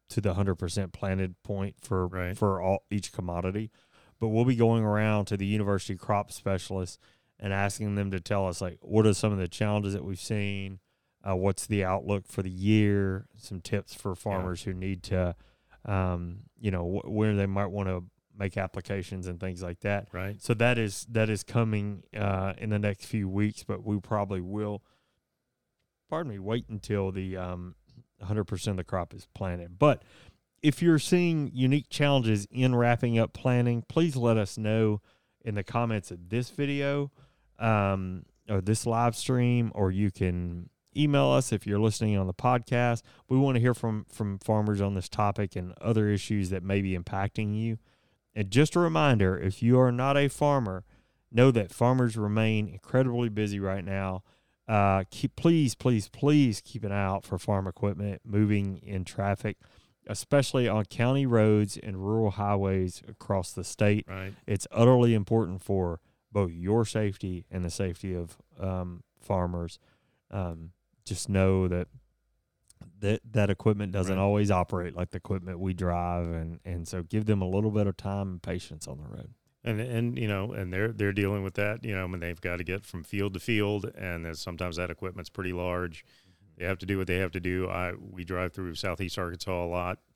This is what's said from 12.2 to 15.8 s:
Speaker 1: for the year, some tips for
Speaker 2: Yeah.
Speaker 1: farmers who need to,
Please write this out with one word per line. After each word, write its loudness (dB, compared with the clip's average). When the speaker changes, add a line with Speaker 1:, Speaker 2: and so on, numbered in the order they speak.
Speaker 1:
for -6
the -4
year, 4
some -12
tips -6
for -8
Speaker 2:
Yeah. -4
Speaker 1:
farmers -4
who -6
need -6
to, 0